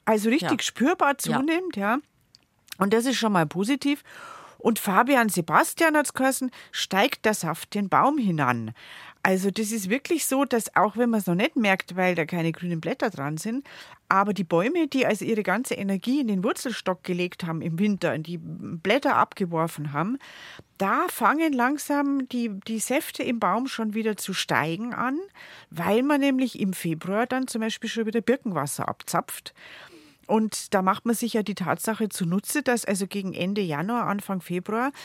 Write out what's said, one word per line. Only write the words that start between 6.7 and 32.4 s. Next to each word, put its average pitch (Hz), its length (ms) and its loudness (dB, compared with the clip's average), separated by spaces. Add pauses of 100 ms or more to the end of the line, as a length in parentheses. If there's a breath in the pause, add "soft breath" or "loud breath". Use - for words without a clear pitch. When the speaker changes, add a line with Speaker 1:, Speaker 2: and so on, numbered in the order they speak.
Speaker 1:
„steigt - 540 0
der 220 100 4
Saft - 400 -4
den 202 140 -2
Baum 226 280 6
hinan.“ 127 560 2 (500 loud breath)
Also 190 280 2
das 214 200 -2
ist 202 180 -4
wirklich 277 360 0
so, 269 200 2
dass - 300 0
auch 196 220 4
wenn 240 120 2
man's 214 180 0
noch 175 80 4
nicht 233 200 0
merkt, 196 400 2
weil 185 200 2
da 165 100 2
keine 165 260 0
grünen 170 300 -4
Blätter 170 280 -2
dran 147 280 -6
sind, 233 300 -6 (420 loud breath)
aber 196 240 4
die 185 120 -2
Bäume, 277 420 2
die 262 180 0
also 208 200 0
ihre 214 180 0
ganze 196 320 -2
Energie 202 460 0
in 240 60 0
den 190 160 0
Wurzelstock 220 600 -2
gelegt 180 420 -4
haben 160 160 -4
im 160 160 -4
Winter 190 360 0
und 156 120 -4
die 170 140 -10
Blätter 175 800 -2
abgeworfen 165 760 0
haben, 185 240 -2 (600 loud breath)
da 247 320 0
fangen 285 440 2
langsam 277 760 0
die, 233 200 -2 (180)
die 220 120 -4
Säfte 285 440 -2
im 247 160 -2
Baum 214 280 0
schon 220 260 -4
wieder 214 240 -2
zu - 160 -6
steigen 165 600 -2
an, 262 260 -4 (500 loud breath)
weil 185 340 0
man 285 180 2
nämlich 262 380 0
im 190 140 0
Februar 175 540 -2
dann 254 200 -2
zum 226 140 -4
Beispiel 220 280 -4
schon 226 160 -2
wieder 220 160 0
Birkenwasser 185 680 0
abzapft. - 640 -4 (720 loud breath)
Und 220 460 0
da 190 80 4
macht 190 240 0
man 226 100 2
sich 226 180 -2
ja 220 100 2
die 196 120 -6
Tatsache 196 540 -2
zunutze, 190 520 -2